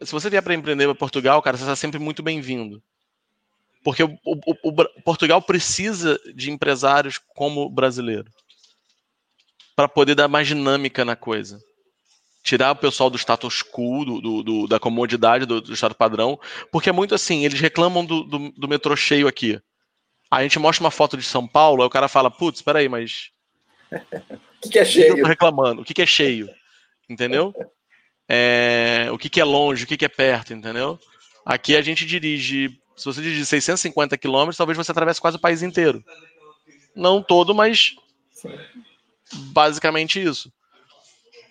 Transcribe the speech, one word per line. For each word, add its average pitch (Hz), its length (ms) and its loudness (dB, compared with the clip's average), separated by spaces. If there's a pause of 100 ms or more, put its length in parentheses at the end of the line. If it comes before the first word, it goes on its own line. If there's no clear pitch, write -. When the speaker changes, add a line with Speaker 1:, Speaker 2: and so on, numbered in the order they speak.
Speaker 1:
se - 80 -14
você 156 180 -6
vier 196 140 2
pra 180 100 -2
empreender 147 340 -2
pra 139 80 2
Portugal, 139 460 2
cara, 127 140 -2
você 127 100 -10
tá 139 80 -2
sempre 147 260 -6
muito 151 220 -8
bem-vindo. 127 640 -8 (1000)
Porque 147 180 2
o, 156 220 -2
o, 156 380 -4
o 160 100 -2
Bra-, 160 160 2 (160)
Portugal 165 360 2
precisa 185 800 -2 (160)
de 135 160 -10
empresários 139 720 0 (120)
como 147 280 -4
o 143 80 -4
brasileiro 123 600 -2 (1500)
pra 143 100 4
poder 147 280 4
dar 143 120 4
mais 147 200 0
dinâmica 139 580 -2
na 117 100 -4
coisa. 104 480 -8 (800)
Tirar 131 280 2
o 143 40 -2
pessoal 135 340 0
do 123 80 -4
status - 440 -2
quo, 127 420 -6
do, 117 180 -8
do, 110 220 -4
do, 107 240 -2
da 110 120 2
comodidade, 117 680 2
do, 117 160 -2
do 113 120 -14
estado 113 220 -2
padrão, 113 440 0 (320)
porque 165 180 0
é - 20 4
muito 196 240 0
assim, 151 300 -2
eles 139 140 -2
reclamam 175 440 2
do, 160 200 -4
do, 143 280 -8
do 139 160 -10
metrô 143 280 0
cheio 143 320 2
aqui. 110 340 -2 (680)
Aí 131 80 2
a 135 40 0
gente 143 160 0
mostra 160 240 2
uma 156 80 2
foto 147 240 0
de 127 80 -8
São 123 240 -4
Paulo, 147 360 4
aí 127 40 4
o - 40 -4
cara 139 160 2
fala, 131 240 2
"Putz, - 300 -6
peraí, 147 280 2
mas 117 400 -8 (600)
Speaker 2:
<laughs> - 20 -
O - 680 -16
que 220 80 -10
que 214 100 4
é - 40 8
Speaker 1:
o - 20 6
que - 80 0
que 330 80 6
eu - 80 10
tô - 60 6
Speaker 2:
cheio? 139 120 2
Speaker 1:
reclamando? 143 540 2
O - 40 -16
que 156 80 -12
que 185 80 0
é 170 40 2
cheio?" 120 440 2 (580)
Entendeu? 127 460 -2 (760)
É... 120 840 2
o 117 80 -6
que 147 100 -10
que - 100 0
é 160 40 4
longe, 143 400 0
o 120 40 -10
que 151 100 -4
que 151 80 0
é 139 40 -2
perto, 120 440 0
entendeu? 117 460 -8 (460)
Aqui 123 300 0
a 151 80 4
gente 156 220 -4
dirige, 139 760 -4 (160)
se - 100 -18
você 139 160 -8
dirigir 156 240 -4
seiscentos 151 360 0
e - 20 -4
cinquenta 147 340 -2
quilômetros, 143 400 0
talvez 160 180 -2
você 165 160 -4
atravesse 160 300 0
quase 165 160 0
o - 20 -20
país 170 220 0
inteiro. 160 420 0 (920)
Não 190 260 2
todo, 180 320 4
mas 214 420 2 (360)
Speaker 2:
Sim. - 260 -18 (760)
Speaker 1:
basicamente 151 880 -2
isso. 147 300 -4 (1000)